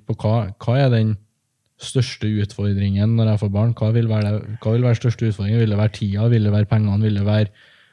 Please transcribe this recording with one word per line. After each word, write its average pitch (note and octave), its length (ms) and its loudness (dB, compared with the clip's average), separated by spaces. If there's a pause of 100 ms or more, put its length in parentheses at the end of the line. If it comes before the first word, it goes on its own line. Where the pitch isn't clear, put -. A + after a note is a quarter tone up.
på G#2+ 80 -4
hva, A2 200 0 (280)
hva A#2+ 160 0
er C3+ 100 4
den A2 280 2 (640)
største - 480 -4 (120)
utfordringen G2+ 760 0
når A2 180 2
jeg G2+ 60 0
får G2+ 120 -2
barn? A2 240 0
Hva A2 180 -2
vil A#2 140 2
være G#2+ 240 0
det, G#2+ 320 -6
hva A2 100 -2
vil A#2+ 140 2
være A#2 80 2
største A#2 320 -2
utfordringen? G#2 320 -2
Vil A2+ 100 2
det G2+ 80 0
være G#2+ 160 0
tida? G#2 360 -2
Vil A2+ 140 4
det G#2 100 2
være G#2 120 2
pengene? G#2+ 380 2
Vil G#2+ 160 0
det G2+ 60 0
være G#2+ 220 2 (460)